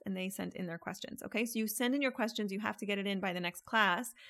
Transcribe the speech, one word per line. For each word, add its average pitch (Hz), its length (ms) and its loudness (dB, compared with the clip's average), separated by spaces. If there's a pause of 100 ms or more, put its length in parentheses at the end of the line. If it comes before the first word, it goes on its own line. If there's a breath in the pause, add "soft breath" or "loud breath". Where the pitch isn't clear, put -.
and 190 100 0
they 185 120 -2
sent 185 260 -4
in 180 120 -4
their 165 120 -6
questions. - 460 -8
Okay, 220 200 0
so 226 140 -2
you 220 80 2
send 247 280 2
in 285 80 2
your 254 100 2
questions. 220 400 0
You 196 80 -2
have 214 160 0
to 196 100 -8
get 202 120 2
it 196 80 0
in 196 120 2
by 185 140 0
the 180 80 -2
next 175 240 -4
class 202 500 4 (160 loud breath)